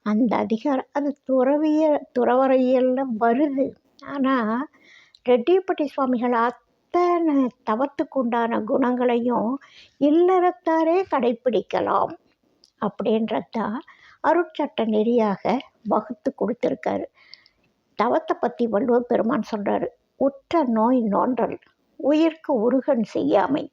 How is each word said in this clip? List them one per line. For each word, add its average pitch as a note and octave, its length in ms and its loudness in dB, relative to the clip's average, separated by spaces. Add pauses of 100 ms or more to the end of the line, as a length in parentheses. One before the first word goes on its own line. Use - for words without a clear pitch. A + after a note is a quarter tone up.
அந்த G#3+ 340 0
அதிகாரம் A3 560 -2
அது C#4+ 180 -2 (140)
துறவிய-, D4 760 2 (120)
துறவறையியல்ல B3+ 920 2 (160)
வருது. C4+ 460 2 (400)
ஆனா C4+ 300 -2 (920)
ரெட்டியப்பட்டி D#4 600 2
சுவாமிகள் B3+ 540 -2
அத்தனை E4+ 960 -2 (300)
தவத்துக்குண்டான A#3 1000 -2
குணங்களையும் A#3+ 880 0 (480)
இல்லறத்தாரே E4+ 1000 2 (120)
கடைப்பிடிக்கலாம் A3 1040 -2 (680)
அப்படின்றதான் A3 960 -4 (460)
அருட்சட்ட D#4 640 -2
நெறியாக G#3+ 680 0 (300)
வகுத்து - 500 -4
கொடுத்திருக்காரு. A#3+ 720 -4 (960)
தவத்தை C4 400 -2
பத்தி A#3 280 -2
வள்ளுவ A#3 320 0
பெருமான் A3+ 480 -2
சொல்றாரு, G#3 420 -4 (260)
"உற்ற C#4 540 -2
நோய் A#3 340 2
நோன்றல், A3 540 -2 (420)
உயிர்க்கு D#4 560 0
உருகன் A#3+ 480 0
செய்யாமை C4+ 680 0